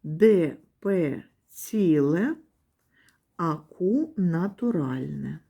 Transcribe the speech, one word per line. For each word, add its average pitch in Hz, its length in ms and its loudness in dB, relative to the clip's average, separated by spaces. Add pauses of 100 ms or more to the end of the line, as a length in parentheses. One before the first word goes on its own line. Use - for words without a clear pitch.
де 165 540 4 (220)
П 170 440 -2 (260)
ціле, 175 840 0 (1000)
а 165 160 -2
Q 202 540 -2 (100)
натуральне 156 1200 -4 (100)